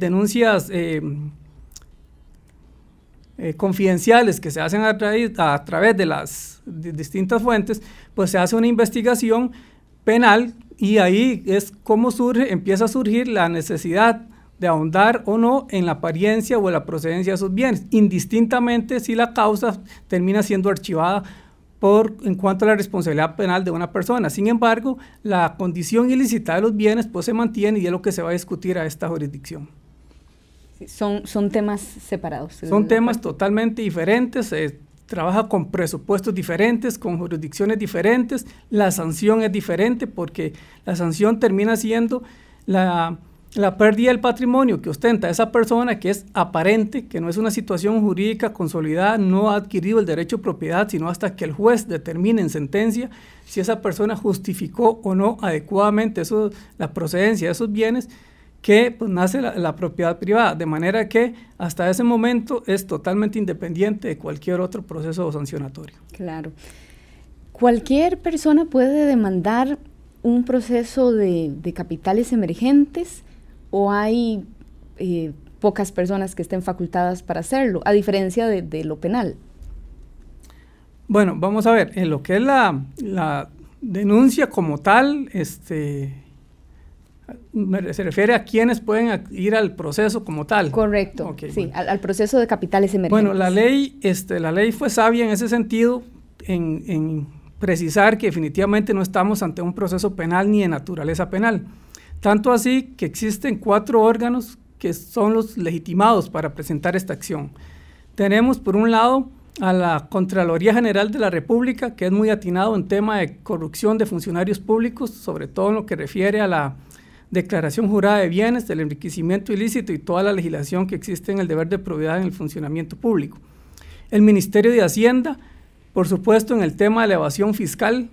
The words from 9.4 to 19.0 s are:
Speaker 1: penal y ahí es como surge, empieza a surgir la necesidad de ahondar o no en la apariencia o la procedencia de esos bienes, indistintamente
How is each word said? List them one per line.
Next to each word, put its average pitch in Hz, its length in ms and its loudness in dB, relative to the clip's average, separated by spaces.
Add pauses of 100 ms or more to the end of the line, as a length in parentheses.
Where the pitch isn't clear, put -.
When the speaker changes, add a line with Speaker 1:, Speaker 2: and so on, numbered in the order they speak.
Speaker 1:
penal 233 500 4 (240)
y 208 180 2
ahí 202 480 4
es 196 260 0 (120)
como 226 280 2
surge, 240 400 0
empieza 190 360 0
a - 20 2
surgir 233 400 0
la 180 220 0
necesidad 175 760 0 (320)
de 180 100 0
ahondar 190 580 2
o 208 100 0
no 240 320 2
en 185 160 0
la 170 80 0
apariencia 208 680 0
o 196 120 2
la 170 160 -2
procedencia 170 460 -2
de - 20 0
esos 190 180 -4
bienes, 240 380 0
indistintamente 226 1080 2